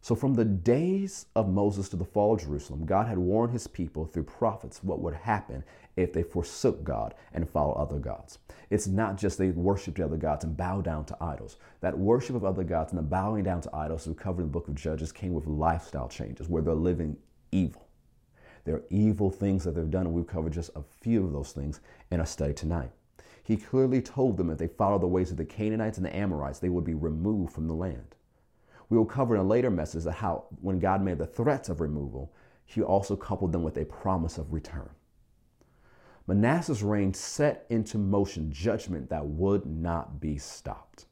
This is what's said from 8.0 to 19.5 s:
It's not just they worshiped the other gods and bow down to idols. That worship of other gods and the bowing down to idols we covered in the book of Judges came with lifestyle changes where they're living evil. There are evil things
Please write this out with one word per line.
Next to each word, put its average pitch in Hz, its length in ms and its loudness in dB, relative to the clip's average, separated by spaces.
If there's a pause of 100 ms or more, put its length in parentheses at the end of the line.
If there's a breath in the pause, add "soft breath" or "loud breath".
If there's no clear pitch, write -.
It's 101 160 2
not 98 300 2
just 95 200 0
they 95 140 4
worshiped 87 460 0
the 90 80 0
other 78 120 -2
gods 76 280 0
and 80 120 -2
bow 90 240 -2
down 80 260 -2
to - 140 -10
idols. - 360 -8 (240 loud breath)
That - 180 -2
worship 123 380 4
of 101 80 -2
other 90 180 2
gods 82 300 0
and 90 80 -2
the - 20 -2
bowing 95 400 0
down 90 200 0
to - 120 -10
idols 78 320 -4
we 80 80 -4
covered 90 280 -4
in 80 40 0
the 71 60 -4
book - 160 -4
of 73 80 -4
Judges 78 340 -4
came 92 240 -6
with 78 140 -2
lifestyle 78 600 0
changes 62 400 -8
where 82 140 2
they're 80 120 4
living 80 420 0 (340)
evil. - 380 0 (720 loud breath)
There 80 140 -2
are - 140 -6
evil 104 380 4
things 98 360 0